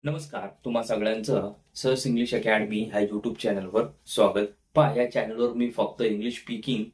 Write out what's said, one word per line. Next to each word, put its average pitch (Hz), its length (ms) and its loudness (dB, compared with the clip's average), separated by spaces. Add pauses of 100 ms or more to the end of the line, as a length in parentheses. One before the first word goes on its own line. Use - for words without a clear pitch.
नमस्कार, 120 440 -6 (180)
तुम्हा 117 180 0
सगळ्यांचं 202 680 0 (240)
सहज 131 320 0
इंग्लिश 120 280 0
अकॅडमी 107 480 0
ह्या 104 180 -2
YouTube 104 400 -2
चॅनलवर 101 440 0 (220)
स्वागत. 101 380 4 (300)
पहा, 135 200 6
या 120 160 2
चॅनलवर 117 420 0
मी 120 180 0
फक्त - 300 -2
इंग्लिश 110 380 0
स्पीकिंग 113 440 -4 (100)